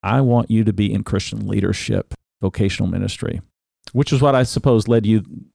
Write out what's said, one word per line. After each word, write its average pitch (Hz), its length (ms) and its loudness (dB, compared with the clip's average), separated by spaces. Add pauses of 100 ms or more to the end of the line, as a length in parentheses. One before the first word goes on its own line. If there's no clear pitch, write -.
"I 110 180 0
want 120 300 2
you 110 140 2
to 107 80 2
be 101 200 0
in 101 120 -2
Christian 104 420 -6
leadership, 98 680 -2 (260)
vocational 98 500 -2
ministry," 95 500 -6 (520)
which 139 200 0
is 131 80 2
what 139 140 4
I 127 80 4
suppose 117 460 2
led 113 180 2
you 110 160 4 (320)